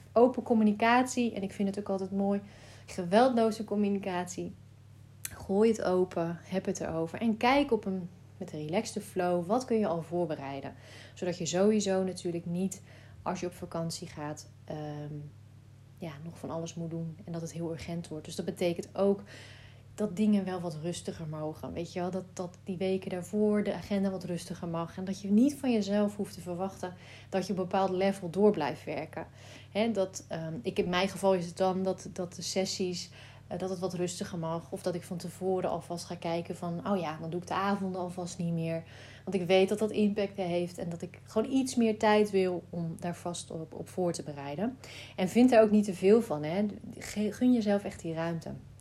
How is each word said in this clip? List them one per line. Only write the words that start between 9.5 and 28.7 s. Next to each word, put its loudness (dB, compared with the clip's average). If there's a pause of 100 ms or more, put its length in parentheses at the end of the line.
kun 0
je 2
al 0
voorbereiden? -4 (400)
Zodat -4
je -4
sowieso 4
natuurlijk -4
niet, -2 (400)
als -4
je -4
op -8
vakantie -6
gaat, -10 (160)
ehm, -8 (920)
ja, -8 (120)
nog -12
van -10
alles -6
moet -8
doen -6
en -10
dat -6
het -8
heel -6
urgent -8
wordt. -10
Dus -12
dat -4
betekent -2
ook 4 (720)
dat -2
dingen 4
wel -4
wat -6
rustiger -6
mogen. -6
Weet -6
je -4
wel, -2
dat, -4
dat -8
die -6
weken 0
daarvoor 2
de 0
agenda 0
wat -6
rustiger -6
mag. -4
En -6
dat -4
je -2
niet 8
van 0
jezelf 2
hoeft -6
te -14
verwachten -6 (340)
dat 0
je -2
op -2
een 2
bepaald 2
level 0
door 6
blijft 0